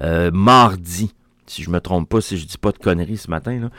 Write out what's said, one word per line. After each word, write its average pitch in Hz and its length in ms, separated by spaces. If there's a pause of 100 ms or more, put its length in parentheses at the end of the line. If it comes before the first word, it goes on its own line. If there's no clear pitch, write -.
euh, 82 320
mardi, 98 800 (340)
si - 140
je 80 80
me 87 100
trompe 87 300
pas, - 120
si - 180
je 78 80
dis - 100
pas 104 140
de - 80
conneries 87 380
ce - 120
matin, 82 300
là, 117 200